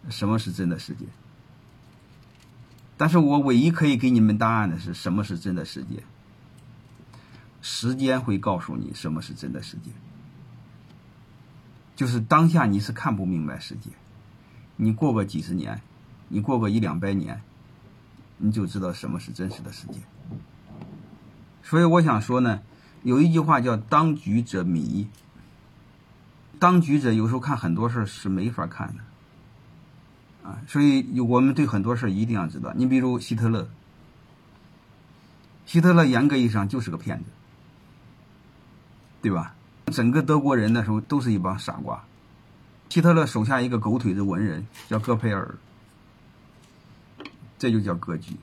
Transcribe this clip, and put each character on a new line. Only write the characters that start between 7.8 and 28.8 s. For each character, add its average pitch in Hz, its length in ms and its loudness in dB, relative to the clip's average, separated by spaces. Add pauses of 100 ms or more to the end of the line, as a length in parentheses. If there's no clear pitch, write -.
间 131 240 0
会 107 200 -2
告 95 200 -2
诉 76 160 -10
你 58 200 -6
什 78 180 -6
么 80 80 -6
是 - 140 -14
真 65 180 -10
的 62 80 -10
世 - 160 -14
界。 57 140 -16 (2000)
就 131 120 -2
是 120 120 0
当 151 300 4
下 160 160 4
你 101 140 2
是 104 120 -6
看 113 240 -4
不 95 80 -4
明 87 220 -2
白 67 140 -8
世 - 160 -16
界， - 160 -16 (840)
你 110 140 2
过 127 220 0
个 107 100 0
几 85 180 -6
十 85 120 -8
年， 104 280 -6 (460)
你 101 140 -4
过 123 180 0
个 110 100 0
一 110 100 0
两 85 200 -2
百 98 140 -2
年， - 280 -4 (960)
你 104 140 0
就 107 140 -2
知 98 140 -8
道 92 120 -4
什 - 180 -10
么 85 100 -6
是 - 120 -16
真 92 180 -8
实 - 120 -14
的 - 100 -16
世 - 160 -18
界。 - 120 -14 (1600)
所 160 160 2
以 170 40 6
我 170 180 6
想 123 200 2
说 123 180 0
呢， 113 220 0 (420)
有 123 180 4
一 165 100 6
句 165 80 4
话 151 220 2
叫 120 160 0
“当 151 380 2
局 113 260 0
者 95 220 -4
迷”。 85 440 -2 (1500)
当 180 220 6
局 147 180 2
者 123 140 2
有 110 140 2
时 113 60 0
候 131 60 -2
看 135 180 -4
很 85 160 -2
多 110 160 0
事 120 100 -4
儿 104 60 0
是 - 240 -10
没 95 200 -2
法 92 180 -6
看 85 280 -10